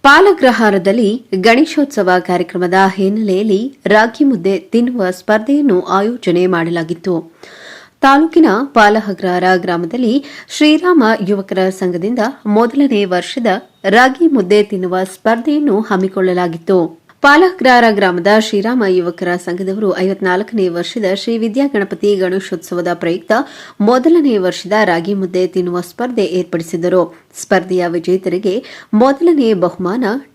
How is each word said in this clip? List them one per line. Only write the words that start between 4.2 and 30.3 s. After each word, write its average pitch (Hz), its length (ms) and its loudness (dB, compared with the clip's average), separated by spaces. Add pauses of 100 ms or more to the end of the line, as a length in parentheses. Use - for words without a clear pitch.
ಮುದ್ದೆ 196 240 0 (200)
ತಿನ್ನುವ 240 360 0 (100)
ಸ್ಪರ್ಧೆಯನ್ನು 220 580 0 (200)
ಆಯೋಜನೆ 196 460 0 (100)
ಮಾಡಲಾಗಿತ್ತು. 170 640 -4 (920)
ತಾಲೂಕಿನ 294 460 4 (260)
ಪಾಲಹಗ್ರಹಾರ 196 720 2 (140)
ಗ್ರಾಮದಲ್ಲಿ 180 500 -2 (440)
ಶ್ರೀರಾಮ 311 460 2 (260)
ಯುವಕರ 196 340 -2 (160)
ಸಂಘದಿಂದ 196 420 -4 (380)
ಮೊದಲನೇ 240 420 2 (140)
ವರ್ಷದ 220 340 -4 (480)
ರಾಗಿ 262 300 4 (100)
ಮುದ್ದೆ 202 240 2 (100)
ತಿನ್ನುವ 185 320 -4 (120)
ಸ್ಪರ್ಧೆಯನ್ನು 240 600 -2 (140)
ಹಮ್ಮಿಕೊಳ್ಳಲಾಗಿತ್ತು. 185 920 -2 (460)
ಪಾಲಹಗ್ರಹಾರ 285 600 4 (120)
ಗ್ರಾಮದ 180 340 0 (160)
ಶ್ರೀರಾಮ 220 360 -2 (120)
ಯುವಕರ 175 340 -2 (160)
ಸಂಘದವರು 190 420 -4 (160)
ಐವತ್ನಾಲ್ಕನೇ 190 640 -2 (100)
ವರ್ಷದ 185 320 -4 (140)
ಶ್ರೀ 233 120 -4 (100)
ವಿದ್ಯಾ 233 280 -2
ಗಣಪತಿ 202 380 -2 (120)
ಗಣೇಶೋತ್ಸವದ 180 720 -4 (100)
ಪ್ರಯುಕ್ತ 170 300 -4 (560)
ಮೊದಲನೇ 269 460 2 (120)
ವರ್ಷದ 180 300 -4 (160)
ರಾಗಿ 170 300 -4
ಮುದ್ದೆ 185 220 -2 (120)
ತಿನ್ನುವ 175 340 -2
ಸ್ಪರ್ಧೆ 233 360 -4 (140)
ಏರ್ಪಡಿಸಿದ್ದರು. 175 640 -2 (400)
ಸ್ಪರ್ಧೆಯ 185 540 -2
ವಿಜೇತರಿಗೆ 185 580 -2 (480)
ಮೊದಲನೇ 277 480 2 (140)
ಬಹುಮಾನ 185 420 -4 (300)